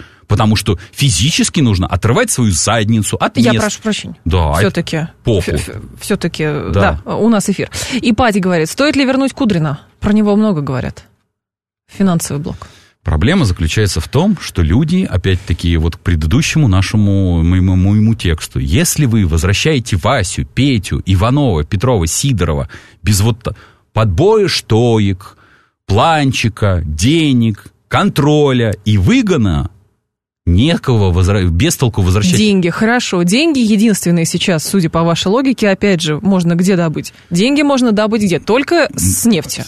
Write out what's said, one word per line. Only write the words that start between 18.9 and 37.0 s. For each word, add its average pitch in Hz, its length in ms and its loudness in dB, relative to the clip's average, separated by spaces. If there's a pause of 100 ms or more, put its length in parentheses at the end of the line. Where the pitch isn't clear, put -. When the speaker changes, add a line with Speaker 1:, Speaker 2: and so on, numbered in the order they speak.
Speaker 1:
вы 110 200 2
возвращаете 95 720 0
Васю, 104 480 -2
Петю, 120 640 -2
Иванова, 107 560 2
Петрова, 98 460 0
Сидорова 80 600 -2 (360)
без 101 160 0
вот 107 360 -2 (360)
подбоя 151 560 2
штоек, 110 880 0 (500)
планчика, 113 1000 0
денег, 117 800 0 (200)
контроля 143 840 0 (120)
и 107 140 2
выгона, 113 720 0 (800)
некого 110 600 2
возра-, 92 380 2
без 120 280 0
толку 110 260 0
возвращать. 101 340 2
Speaker 2:
Деньги, 196 320 2
хорошо. 220 560 0
Деньги 269 340 2
единственные 202 680 2
сейчас, 170 380 -2
судя 180 240 0
по 165 140 0
вашей 165 240 0
логике, 226 420 0
опять 190 320 0
же, 151 200 -4
можно 180 340 2
где 185 220 2
добыть? 156 360 -2 (180)